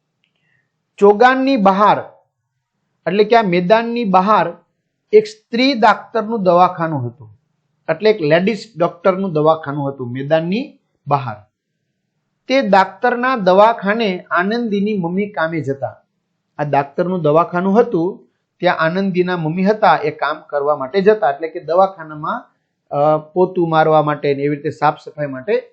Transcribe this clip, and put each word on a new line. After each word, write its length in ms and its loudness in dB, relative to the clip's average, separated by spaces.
ચોગાનની 580 4
બહાર, 480 2
એટલે 180 2
કે 120 2
આ 60 4
મેદાનની 640 0
બહાર 480 2
એક 140 6
સ્ત્રી 480 -2
દાક્તરનું 680 0
દવાખાનું 640 2
હતું, 300 -16
એટલે 220 0
એક 100 -2
લેડીઝ 440 0
ડોક્ટરનું 560 -2
દવાખાનું 560 0
હતું 240 -8
મેદાનની 640 -4
બહાર. 300 -4
તે 140 2
દાક્તરના 760 0
દવાખાને 920 2
આનંદીની 680 -2
મમ્મી 280 -2
કામે 340 -4
જતા. 360 -6
આ 60 -6
દાક્તરનું 580 -4
દવાખાનું 580 2
હતું, 480 -4
ત્યાં 180 0
આનંદીના 580 -2
મમ્મી 280 -4
હતા, 320 2
એ 140 -4
કામ 400 -6
કરવા 260 -2
માટે 240 -4
જતા, 300 2
એટલે 180 -6
કે 120 -12
દવાખાનામાં, 840 -4
અ, 260 0
પોતું 540 -2
મારવા 320 4
માટે 320 -2
ને 80 -4
એવી 140 -2
રીતે 140 -8
સાફ 340 -2
સફાઈ 220 -10
માટે 360 -4